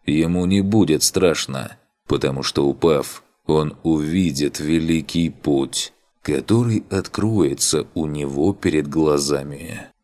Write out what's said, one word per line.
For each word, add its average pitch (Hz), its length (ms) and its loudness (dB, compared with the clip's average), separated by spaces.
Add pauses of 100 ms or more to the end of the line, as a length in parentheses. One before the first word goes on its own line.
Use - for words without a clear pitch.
ему 82 400 0
не 98 160 2
будет 98 400 4
страшно, - 760 -2 (300)
потому 67 360 -2
что, 71 240 0
упав, 71 560 0 (240)
он 78 360 0
увидит 78 760 0
великий 82 720 0
путь, 67 640 -2 (280)
который 110 680 0
откроется 90 1040 0
у 80 100 -2
него 73 480 -2
перед 76 340 -2
глазами. 73 1000 -2 (160)